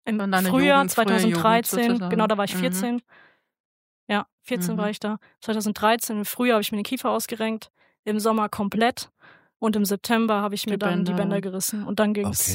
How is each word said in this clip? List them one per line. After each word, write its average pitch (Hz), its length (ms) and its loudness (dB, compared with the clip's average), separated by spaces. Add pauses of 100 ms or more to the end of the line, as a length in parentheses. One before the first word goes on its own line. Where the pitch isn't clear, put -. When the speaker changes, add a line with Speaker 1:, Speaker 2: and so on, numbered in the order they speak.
Speaker 1:
im 214 140 -2
Speaker 2:
Dann 196 140 0
deine 190 160 4
Speaker 1:
Frühjahr 277 320 4
Speaker 2:
Jugend, 277 120 0
frühe 226 120 2
Jugend 196 320 4
Speaker 1:
zweitausenddreizehn, 226 560 2
Speaker 2:
sozusagen. 190 180 -2
Speaker 1:
genau, 220 160 2
da 208 120 2
war 202 60 0
ich 190 100 -4
Speaker 2:
Mhm. 185 60 -4
Speaker 1:
vierzehn. 190 420 -2 (1080)
Ja, 208 180 0 (160)
vierzehn 220 320 -4
Speaker 2:
Mhm. 220 40 -4
Speaker 1:
war 208 120 0
ich 214 100 -8
da. 208 180 -4 (220)
Zweitausenddreizehn, 220 760 0
im 202 60 -2
Frühjahr 247 320 2
hab 208 60 2
ich - 100 -4
mir 214 60 -4
den 208 60 -4
Kiefer 262 260 -4
ausgerenkt, 220 600 -4 (340)
im 214 140 -2
Sommer 220 300 0
komplett 220 640 -2 (480)
und 220 180 0
im 208 80 2
September 214 580 0
hab 208 100 -4
ich 202 140 -6
mir 214 80 -4
Speaker 2:
Die 196 40 -4
Speaker 1:
dann 196 260 0
die 175 80 0
Speaker 2:
Bänder. 175 100 0
Speaker 1:
Bänder 202 180 0
gerissen 196 440 -6
und 208 160 -4
dann 208 140 2
ging's. 202 400 -2